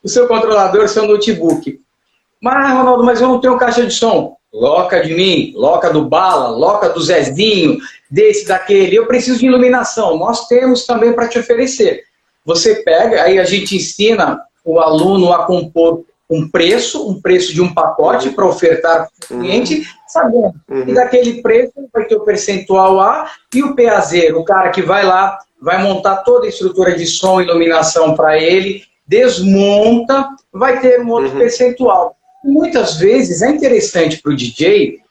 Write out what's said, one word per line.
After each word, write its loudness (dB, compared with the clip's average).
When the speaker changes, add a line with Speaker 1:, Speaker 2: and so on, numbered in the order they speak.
Speaker 1:
o -10
seu 2
controlador, 0
seu -2
notebook. -2
"Mas, 0
Ronaldo, 2
mas 2
eu 2
não 0
tenho 0
caixa 0
de -6
som." -2
Loca 0
de -4
mim, -2
loca 0
do 0
Bala, 0
loca 0
do -4
Zezinho, 0
desse, 2
daquele. 2
"Eu 2
preciso -2
de 0
iluminação." 2
Nós -4
temos 0
também 2
pra -2
te -6
oferecer. -2
Você 0
pega, 2
aí 4
a 2
gente -4
ensina -2
o 0
aluno 2
a 0
compor 0
um -4
preço, -2
um -8
preço 0
de -2
um -2
pacote -2
Speaker 2:
Uhum. -6
Speaker 1:
pra 0
ofertar 0
pro -12
Speaker 2:
Uhum. -6
Speaker 1:
cliente, -4
sabendo 0
Speaker 2:
Uhum. -6
Speaker 1:
que -4
daquele 0
preço 0
vai -2
ter 0
o -4
percentual 0
A -2
e 0
o -4
P 4
A 2
Z, 0
o -2
cara 0
que -4
vai 0
lá, 0
vai -2
montar -2
toda 2
a -4
estrutura 0
de -4
som, 0
iluminação 2
pra 2
ele, 0
desmonta, 2
vai -2
ter 4
um -4
outro -2
Speaker 2:
Uhum. -8
Speaker 1:
percentual. 0
Muitas 0
vezes 2
é 2
interessante 0
pro -2
D -6
J 0